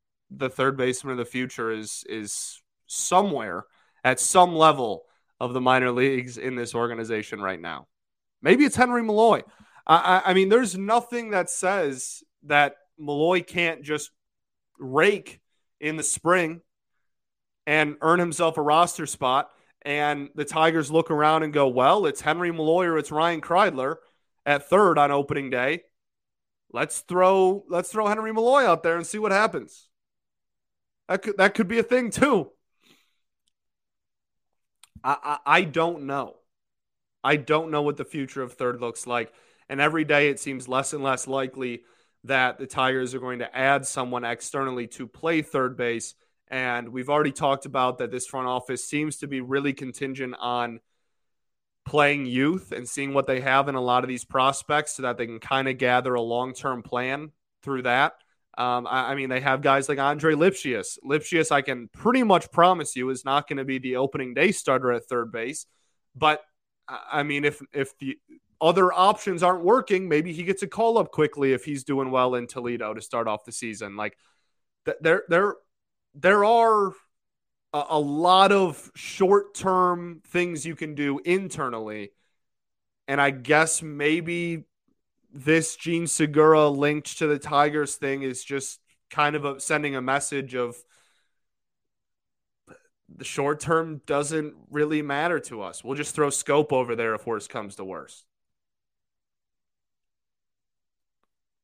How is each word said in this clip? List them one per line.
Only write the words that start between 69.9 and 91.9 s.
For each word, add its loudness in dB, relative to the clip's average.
maybe 0
he -8
gets -4
a -4
call 0
up -2
quickly 0
if -4
he's -8
doing -4
well 2
in -4
Toledo -8
to -14
start -6
off -4
the -18
season. -10
Like, -8
th-, -4
there, 2
there, 0
there 4
are 4
a, -2
a 2
lot 4
of 0
short-term 0
things -4
you -10
can -10
do -2
internally. -4
And 0
I 4
guess 2
maybe -4
this 2
Jean -4
Segura 6
linked -2
to -2
the 0
Tigers 0
thing -6
is -6
just -8
kind 0
of -6
a, -6
sending -4
a -6
message -4
of -6